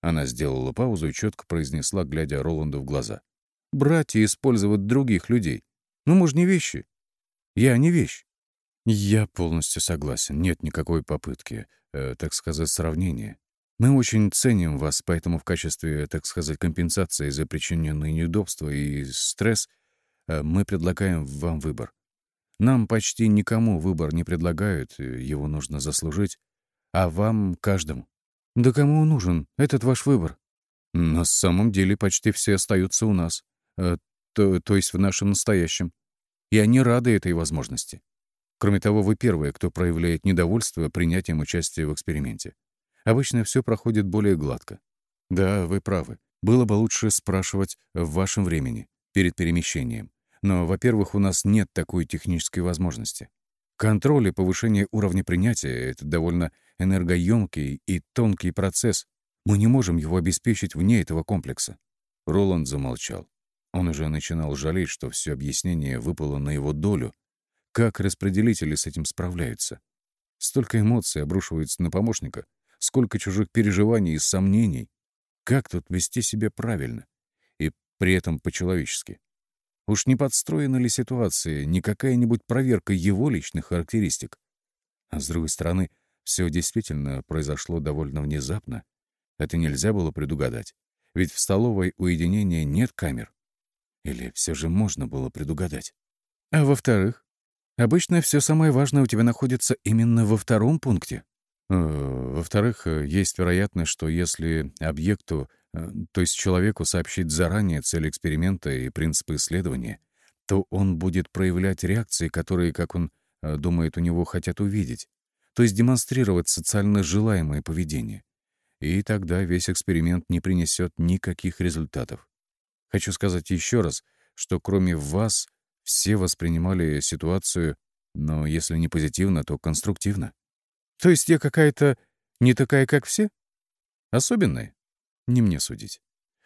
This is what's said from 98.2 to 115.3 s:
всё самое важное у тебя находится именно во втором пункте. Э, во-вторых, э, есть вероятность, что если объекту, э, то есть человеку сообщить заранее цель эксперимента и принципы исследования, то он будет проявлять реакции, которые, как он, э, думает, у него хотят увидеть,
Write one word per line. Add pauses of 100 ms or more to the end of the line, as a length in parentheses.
всё
самое
важное
у
тебя
находится
именно
во
втором
пункте. (480)
Э,
во-вторых,
э,
есть
вероятность,
что
если
объекту, (240)
э, (220)
то
есть
человеку
сообщить
заранее
цель
эксперимента
и
принципы
исследования, (460)
то
он
будет
проявлять
реакции,
которые,
как
он, (320)
э,
думает,
у
него
хотят
увидеть, (480)